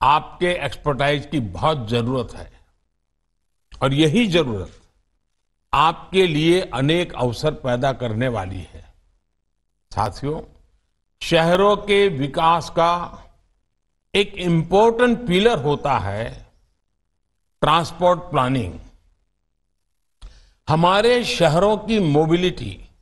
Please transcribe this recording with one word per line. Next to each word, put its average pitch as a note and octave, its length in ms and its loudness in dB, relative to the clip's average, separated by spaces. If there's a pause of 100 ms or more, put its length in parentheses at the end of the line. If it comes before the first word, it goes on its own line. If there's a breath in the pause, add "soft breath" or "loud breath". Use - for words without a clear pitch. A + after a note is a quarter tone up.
आपके D3+ 460 0
एक्सपर्टाइज C#3+ 840 -2
की D#3 80 -2
बहुत A2+ 480 -2
जरूरत A#2+ 460 -4
है - 180 -16 (1300)
और C3+ 120 0
यही D#3+ 340 2
जरूरत B2 540 -2 (920)
आपके E3 540 2
लिए E3 340 2
अनेक D#3+ 540 -2
अवसर B2 380 -2
पैदा B2+ 400 -2
करने A#2+ 340 -4
वाली F#2+ 320 -6
है। - 340 -20 (1000)
साथियों, C3 460 -6 (800)
शहरों F3+ 560 2
के G3+ 300 2
विकास E3 640 0
का E3+ 540 -2 (920)
एक G3+ 180 0
इंपॉर्टेंट A3 960 2
पिलर G3 320 2
होता C#3 380 0
है G#2+ 540 -6 (1120)
ट्रांसपोर्ट E3+ 580 2
प्लानिंग। B2+ 600 -2 (1900 soft breath)
हमारे G3+ 540 4
शहरों F3+ 540 2
की G#3+ 220 -2
मोबिलिटी D#3 880 0 (140)